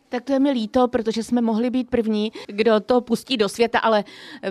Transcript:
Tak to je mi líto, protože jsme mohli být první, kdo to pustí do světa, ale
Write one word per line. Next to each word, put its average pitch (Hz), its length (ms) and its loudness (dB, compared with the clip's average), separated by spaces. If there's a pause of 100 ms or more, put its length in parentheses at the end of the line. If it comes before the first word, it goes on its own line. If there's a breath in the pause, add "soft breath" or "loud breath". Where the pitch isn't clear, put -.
Tak 247 140 -6
to 277 100 -2
je 269 60 2
mi 285 120 4
líto, 247 360 0
protože 226 360 -2
jsme 240 180 0
mohli 226 280 0
být 247 200 -2
první, 220 420 0 (160 loud breath)
kdo 214 320 2
to 247 220 2
pustí 247 360 -2
do 202 120 2
světa, 233 300 0
ale 214 240 2 (480 loud breath)